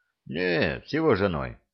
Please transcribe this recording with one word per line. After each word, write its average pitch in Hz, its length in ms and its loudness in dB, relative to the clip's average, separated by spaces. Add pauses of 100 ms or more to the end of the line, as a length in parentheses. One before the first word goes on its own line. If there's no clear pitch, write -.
(260)
«Нет, 147 600 -2
с - 60 -6
его 151 220 4
женой. 78 420 -2 (160)